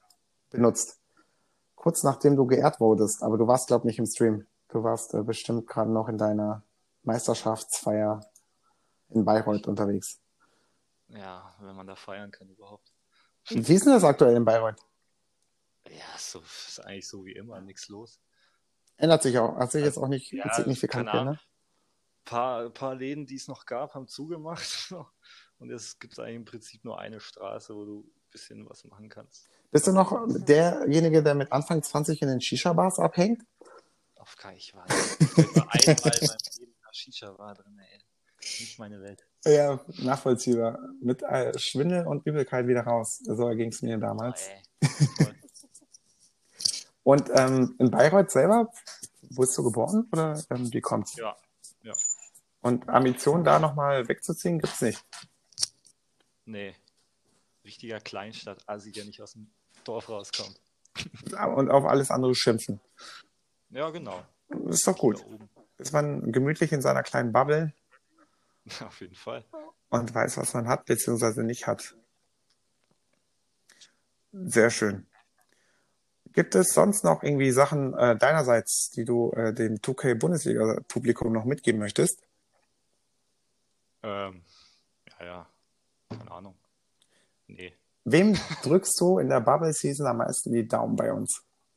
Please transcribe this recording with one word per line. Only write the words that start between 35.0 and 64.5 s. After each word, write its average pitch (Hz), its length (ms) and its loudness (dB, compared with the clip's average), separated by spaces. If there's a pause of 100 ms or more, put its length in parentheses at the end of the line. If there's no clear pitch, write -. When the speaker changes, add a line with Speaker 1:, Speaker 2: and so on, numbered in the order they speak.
Speaker 2:
Ich - 160 4
bin 160 200 8
nur - 180 2
einmal 156 60 4 (400)
in 156 80 0
meinem - 100 -8 (220)
Leben - 120 -20
in - 120 -20
einer - 100 -20
Shisha-Bar 104 640 -16
drin, 101 240 -20
ey. 98 200 -20 (420)
Nicht - 380 -14
meine 104 220 -16
Welt. 98 240 -20 (200)
Speaker 1:
Ja, 143 340 4 (180)
nachvollziehbar. 123 800 0 (220)
Mit, 123 220 -4
äh, 123 340 -2
Schwindel 170 500 -2
und 147 180 -6
Übelkeit 131 420 -2
wieder 123 140 2
raus. 117 420 -2
So 120 260 -2
ging's 113 320 -4
mir 117 160 -4
damals. 110 500 -6 (320)
Speaker 2:
Boah, 147 80 4
ey. - 200 2 (180)
Voll. 107 140 -6
Speaker 1:
<laughs> - 40 -20 (1600)
Und, 139 300 6
ähm, 131 460 4
in 131 100 6
Bayreuth 151 400 6
selber, 214 420 4 (600)
wurdest 127 260 0
du 135 60 0
geboren 139 480 0
oder, 160 280 -2 (120)
ähm, 123 200 -4
wie 120 100 -4
kommt's? - 340 -4
Speaker 2:
Ja, 110 200 -8 (460)
ja. 110 120 -14 (680)
Speaker 1:
Und 123 260 -2
Ambitionen, 131 560 2
da 151 140 6
nochmal 143 500 -2
wegzuziehen, 170 520 -4
gibt's - 220 -6
nicht? 110 220 -4 (1400)
Speaker 2:
Nee. 101 300 -12 (880)
Richtiger 107 360 -14
Kleinstadt-Assi, 104 920 -14
der 101 140 -14
nicht 104 180 -20
aus 101 100 -20
dem 107 160 -20 (360)
Dorf 113 240 -10
rauskommt. 101 500 -12 (720)
Speaker 1:
Ja, - 160 -6
und 139 240 0
auf 139 140 4
alles 139 260 2
andere 127 240 0
schimpfen. 113 440 0 (920)
Speaker 2:
Ja, 147 180 -6
genau. 123 320 -12 (460)